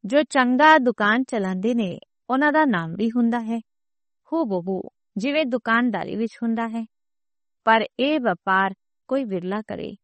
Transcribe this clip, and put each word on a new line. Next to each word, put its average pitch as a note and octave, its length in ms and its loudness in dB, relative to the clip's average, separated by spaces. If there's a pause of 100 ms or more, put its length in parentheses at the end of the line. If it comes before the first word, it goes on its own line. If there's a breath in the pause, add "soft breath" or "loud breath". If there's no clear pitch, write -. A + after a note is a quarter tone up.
ਜੋ C4+ 180 2
ਚੰਗਾ C#4 560 4
ਦੁਕਾਨ A#3 460 2
ਚਲਾਉਂਦੇ F#3+ 500 -2
ਨੇ, G3+ 240 -2 (320)
ਉਹਨਾਂ C#4+ 220 2
ਦਾ D#4 120 4
ਨਾਮ E3+ 300 0
ਵੀ A3 160 -2
ਹੁੰਦਾ A#3 300 0
ਹੈ। A3+ 200 -6 (720)
ਹੂ E4 120 0
ਬਹੂ F#3 380 -4 (340)
ਜਿਵੇਂ C#4+ 300 -2
ਦੁਕਾਨਦਾਰੀ A3+ 720 -2
ਵਿੱਚ A3 260 -6
ਹੁੰਦਾ A3+ 260 -4
ਹੈ, A3+ 180 -8 (760)
ਪਰ A3+ 220 4 (140)
ਇਹ D4 200 2
ਵਪਾਰ F#3+ 540 0 (340)
ਕੋਈ C4+ 160 -2
ਵਿਰਲਾ F#3+ 380 -6
ਕਰੇ। - 420 -10